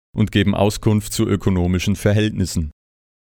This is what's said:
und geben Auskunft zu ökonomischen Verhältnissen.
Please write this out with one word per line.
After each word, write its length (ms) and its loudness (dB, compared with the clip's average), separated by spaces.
und 200 0
geben 240 2
Auskunft 560 0
zu 160 -2
ökonomischen 680 0
Verhältnissen. 760 0